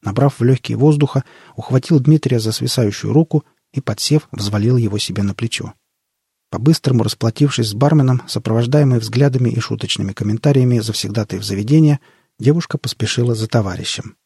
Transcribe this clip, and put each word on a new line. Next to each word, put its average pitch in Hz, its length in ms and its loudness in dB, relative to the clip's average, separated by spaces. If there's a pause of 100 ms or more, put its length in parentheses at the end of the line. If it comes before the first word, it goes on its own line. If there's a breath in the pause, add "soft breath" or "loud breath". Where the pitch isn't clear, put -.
Набрав 127 380 0
в 120 40 0
легкие 120 340 0
воздуха, 143 480 2 (320 loud breath)
ухватил 131 420 0
Дмитрия 135 400 2
за 110 140 -2
свисающую 110 580 -2
руку 156 320 2 (300)
и, 139 80 -4
подсев, - 500 -2
взвалил 107 460 0
его 104 200 0
себе 98 260 -4
на 98 100 -2
плечо. - 400 -8 (760)
По-быстрому 127 520 2
расплатившись 117 680 0
с 104 40 -8
барменом, 131 540 2
сопровождаемый 120 720 0
взглядами 123 500 0
и 117 100 -2
шуточными 98 540 -6
комментариями 123 680 2
завсегдатаев 104 640 -6
заведения, 135 560 2 (400 soft breath)
девушка 151 380 0
поспешила 120 580 -2
за 110 120 -4
товарищем. - 680 -4 (100)